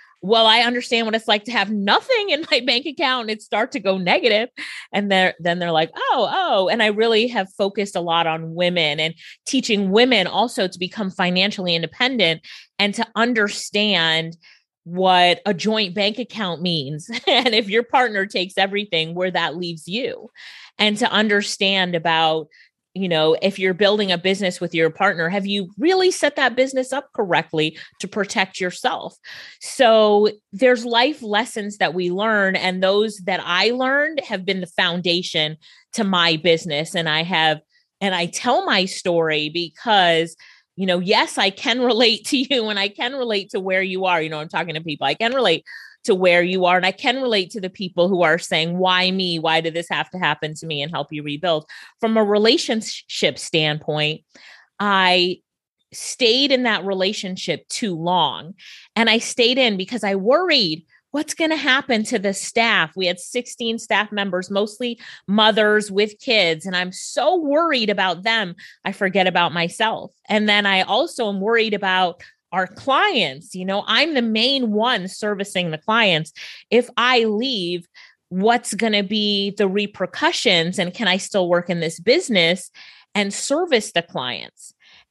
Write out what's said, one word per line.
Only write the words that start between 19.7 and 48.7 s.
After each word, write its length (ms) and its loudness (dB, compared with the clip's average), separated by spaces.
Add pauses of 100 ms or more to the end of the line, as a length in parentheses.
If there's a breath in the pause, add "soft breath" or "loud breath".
you, 420 -6 (480 loud breath)
and 200 2
to 140 0
understand 840 0
about, 520 0 (480 soft breath)
you 120 -2
know, 340 4
if 180 0
you're 160 0
building 360 2
a 60 0
business 420 -2
with 140 -4
your 160 4
partner, 400 0
have 160 -2
you 320 -4
really 320 4
set 280 0
that 180 0
business 360 0
up 220 -6
correctly 640 0 (220 loud breath)
to 80 -10
protect 520 -4
yourself? 560 -6 (460 loud breath)
So 680 4 (220)
there's 340 4
life 360 2
lessons 560 -4
that 160 0
we 160 -2
learn, 460 2
and 260 -2
those 440 2
that 180 -2
I 280 2
learned 500 0
have 220 -8
been 180 -2
the 60 -6
foundation 880 -2 (360 soft breath)
to 100 -2
my 340 2
business. 580 0
And 120 -2
I 160 0
have, 380 0 (400)
and 140 0
I 100 -2
tell 400 -2
my 200 0
story 640 -2
because, 840 0 (400 loud breath)
you 120 -4
know, 120 2
yes, 380 0
I 140 2
can 300 -4
<laughs> 20 2
relate 440 2
to 100 0
you 320 -2
and 100 -4
I 80 0
can 260 -8
relate 380 -4
to 80 -6
where 240 -2
you 220 -4
are. 160 2
You 80 -4
know, 100 -8
I'm 100 -10
talking 240 -4
to 80 -8
people, 240 -6
I 80 0
can 200 -2
relate 300 2 (420 loud breath)
to 100 4
where 260 6
you 240 0
are. 120 4
And 80 0
I 60 2
can 300 -2
relate 300 0
to 100 -10
the 80 -6
people 380 0
who 160 2
are 160 4
saying, 380 -2